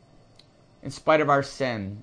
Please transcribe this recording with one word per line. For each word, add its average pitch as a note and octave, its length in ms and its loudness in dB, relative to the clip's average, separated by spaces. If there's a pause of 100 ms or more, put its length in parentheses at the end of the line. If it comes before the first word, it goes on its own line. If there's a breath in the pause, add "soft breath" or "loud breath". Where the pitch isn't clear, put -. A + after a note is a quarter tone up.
(840)
in C3+ 60 -14
spite D#3 320 2
of C#3+ 80 0
our C#3 140 4
sin, A2 600 -6